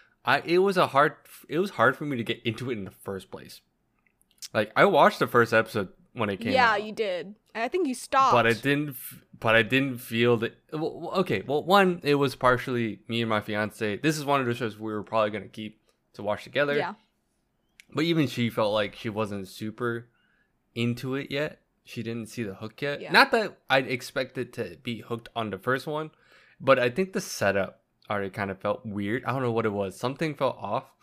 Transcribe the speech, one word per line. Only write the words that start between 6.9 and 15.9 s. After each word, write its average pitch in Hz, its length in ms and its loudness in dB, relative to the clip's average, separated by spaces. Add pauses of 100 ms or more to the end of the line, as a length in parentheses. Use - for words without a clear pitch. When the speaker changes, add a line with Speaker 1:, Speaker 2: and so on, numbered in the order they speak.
Speaker 2:
did. 196 420 -6 (220)
And 226 80 -4
I 247 40 -4
think 359 200 -2
you 254 80 -4
stopped. 269 380 2
Speaker 1:
But 113 120 6
I 117 80 4
didn't 143 360 0
f-, - 320 -14 (180)
but 113 160 4
I 113 80 6
didn't 127 340 0
feel 117 400 2
that, 113 160 -2 (180)
well, 156 220 -4
w-, 156 160 -10 (120)
okay, 113 260 0
well, 147 160 0
one, 185 400 4
it 143 120 4
was 139 200 2
partially 120 720 0
me 117 140 -2
and 113 80 -2
my 107 120 2
fiance. 107 560 -2
This 156 220 0
is 139 60 -8
one 139 140 4
of 127 60 0
the 120 80 0
shows 113 240 -6
we 107 160 -8
were 107 100 -6
probably 107 280 0
gonna 104 160 -8
keep 107 340 -14 (320)